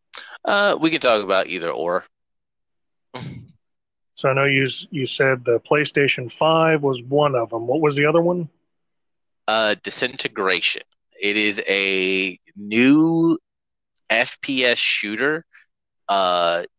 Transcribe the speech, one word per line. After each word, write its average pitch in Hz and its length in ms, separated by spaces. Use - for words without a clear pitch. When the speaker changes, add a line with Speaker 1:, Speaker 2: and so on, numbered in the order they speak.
Speaker 1:
Uh, 202 360
we 160 100
can 160 100
talk 113 220
about 95 240
either 85 240
or. 82 340
Speaker 2:
So - 140
I 131 60
know 139 100
you 135 220
s-, - 240
you 135 160
said 131 380
the 117 160
PlayStation 143 680
five 160 520
was 131 200
one 139 320
of 117 180
'em. 117 140
What 139 140
was 147 160
the 147 100
other 165 140
one? 175 280
Speaker 1:
Uh, 107 340
Disintegration. 101 1000
It 101 160
is 104 300
a 95 720
new 151 840
F 113 320
P 131 240
S 117 120
shooter, 131 680
uh, 90 560